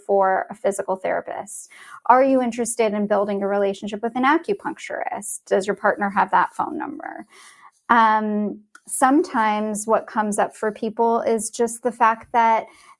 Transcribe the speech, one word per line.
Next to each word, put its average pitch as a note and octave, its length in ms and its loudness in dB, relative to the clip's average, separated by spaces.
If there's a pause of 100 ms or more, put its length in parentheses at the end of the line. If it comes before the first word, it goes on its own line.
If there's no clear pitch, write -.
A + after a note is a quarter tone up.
for F#3+ 420 2
a G3 60 -14
physical G3 420 -2
therapist? F#3+ 760 -6 (360)
Are B3+ 180 6
you C4+ 180 4
interested A3+ 520 -2
in G#3 120 0
building G3+ 360 0
a G3 40 -2
relationship G3+ 560 -2
with A#3 140 -6
an B3+ 80 0
acupuncturist? - 1200 -2
Does F#3+ 200 0
your G3 100 -2
partner G3+ 340 0
have G3 200 0
that - 240 2
phone - 240 -6
number? - 480 -10 (640)
Um, G#3+ 680 2 (280)
sometimes G#3+ 1000 0
what A3 200 2
comes G#3+ 320 -2
up G3 180 -2
for G#3+ 160 -2
people A#3 480 0
is A3 300 -2
just A#3 320 -4
the A#3+ 100 -2
fact A3+ 400 0
that A3+ 340 2 (340)